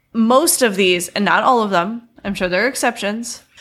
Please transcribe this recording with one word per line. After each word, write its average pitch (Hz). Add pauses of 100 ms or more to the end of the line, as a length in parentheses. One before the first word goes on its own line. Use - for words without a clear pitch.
(120)
most 254
of 208
these, 180
and 208
not 185
all 247
of 208
them, 196 (160)
I'm 202
sure 190
there 180
are 254
exceptions, 233 (180)